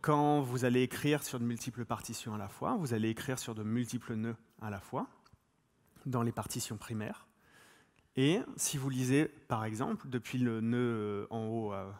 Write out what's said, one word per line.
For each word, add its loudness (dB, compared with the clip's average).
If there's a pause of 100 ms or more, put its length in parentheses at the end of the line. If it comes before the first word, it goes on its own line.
quand 6
vous 0
allez 6
écrire 2
sur -6
de 0
multiples -4
partitions -6
à -4
la -6
fois, -2
vous 0
allez 2
écrire -2
sur -6
de -6
multiples -2
nœuds -2 (260)
à -6
la -6
fois, -4 (1000)
dans 0
les 0
partitions -6
primaires. -6 (920)
Et 6 (160)
si -2
vous -2
lisez, 4
par -4
exemple, -2
depuis -2
le 2
nœud, 2
euh, 0
en -4
haut -2
à, -8